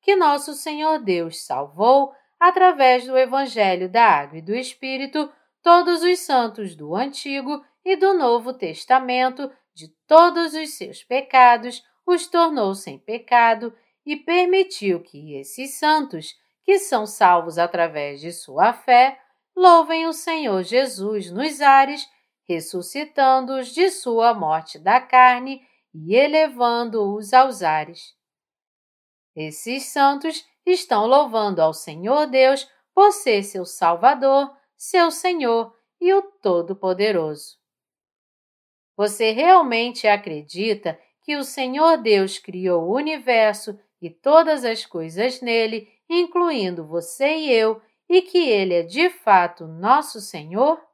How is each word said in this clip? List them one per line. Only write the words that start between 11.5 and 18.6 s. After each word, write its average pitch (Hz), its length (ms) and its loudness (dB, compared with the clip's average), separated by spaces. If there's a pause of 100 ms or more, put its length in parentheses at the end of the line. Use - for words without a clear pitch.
os 349 200 -2
tornou 294 480 0
sem 151 240 -16
pecado 233 760 0 (300)
e 294 120 -8
permitiu 349 840 -2
que 147 320 -20
esses 254 400 -14
santos, 302 640 -4 (280)
que 381 140 2
são 233 280 -4
salvos 170 520 2
através 156 640 -4
de 165 100 -14
sua 170 420 -2